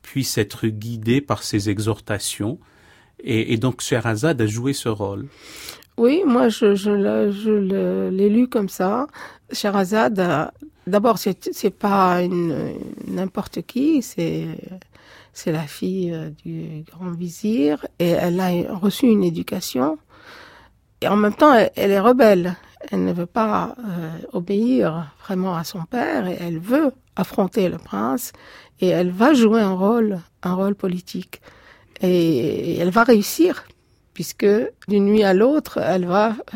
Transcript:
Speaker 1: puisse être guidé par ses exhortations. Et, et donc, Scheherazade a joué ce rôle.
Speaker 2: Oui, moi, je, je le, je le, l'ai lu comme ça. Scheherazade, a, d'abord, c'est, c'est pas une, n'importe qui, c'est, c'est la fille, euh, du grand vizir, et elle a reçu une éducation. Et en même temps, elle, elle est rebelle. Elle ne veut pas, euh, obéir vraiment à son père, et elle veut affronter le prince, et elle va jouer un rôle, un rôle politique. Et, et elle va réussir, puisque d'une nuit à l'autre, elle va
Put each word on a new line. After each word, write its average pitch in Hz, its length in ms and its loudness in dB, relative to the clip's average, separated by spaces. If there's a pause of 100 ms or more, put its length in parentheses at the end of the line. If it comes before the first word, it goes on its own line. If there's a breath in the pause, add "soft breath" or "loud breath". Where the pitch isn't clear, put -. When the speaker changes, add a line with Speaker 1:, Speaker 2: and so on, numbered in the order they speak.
Speaker 1:
puisse - 360 -4
être 110 280 -2
guidé 113 540 -2
par 110 220 -4
ses 104 280 -2
exhortations. 107 880 -4 (640 soft breath)
Et, 113 320 -2
et 117 60 2
donc, 120 240 -2
Scheherazade 120 580 -2
a 110 60 2
joué 120 260 -4
ce - 160 -6
rôle. 104 400 -6 (720 loud breath)
Speaker 2:
Oui, 269 280 4
moi, 247 220 4
je, 208 260 2
je 202 160 -2
le, 208 400 2
je 208 200 -4
le, 190 600 0
l'ai 196 200 2
lu 247 180 4
comme 208 200 -2
ça. 208 380 -2 (460 loud breath)
Scheherazade, 202 680 0
a, 160 320 0 (340)
d'abord, 202 320 2
c'est, - 340 -4
c'est - 240 -2
pas 185 460 2
une, 175 500 -2 (340)
n'importe 190 560 -6
qui, 285 400 0
c'est, 160 440 -4 (840 soft breath)
c'est - 200 -4
la 156 140 -4
fille, 185 460 -4
euh, 156 180 -8 (140)
du 160 460 -10
grand 175 200 -10
vizir, 214 720 -2 (140)
et 175 100 2
elle 175 320 2
a 185 100 0 (240)
reçu 196 320 0
une 208 180 4
éducation. 196 720 -4 (1000 loud breath)
Et - 80 -2
en 202 80 2
même 208 180 2
temps, 302 180 6
elle, 220 240 6
elle 202 140 2
est 196 100 4
rebelle. 202 560 4 (360 loud breath)
Elle 185 120 0
ne 185 80 0
veut 175 140 -4
pas, 214 540 -2
euh, 175 280 -8 (240)
obéir 190 800 0 (120)
vraiment 185 320 -2
à 165 80 -2
son 170 200 -10
père, 240 440 -4
et - 120 -6
elle 170 200 -6
veut 254 320 0 (240)
affronter 185 520 0
le 165 100 -6
prince, 226 520 -6 (500 loud breath)
et 185 60 2
elle 180 240 2
va 226 240 4
jouer 226 260 6
un 190 140 2
rôle, 202 460 2 (240)
un 180 100 0
rôle 196 220 0
politique. 185 640 -8 (600 soft breath)
Et, 190 80 0
et 165 680 0
elle 180 120 0
va 226 120 4
réussir, 254 640 4 (500)
puisque - 320 -4 (400)
d'une 202 200 2
nuit 214 180 4
à 190 100 4
l'autre, 262 480 2
elle 180 240 0
va 208 300 2 (200)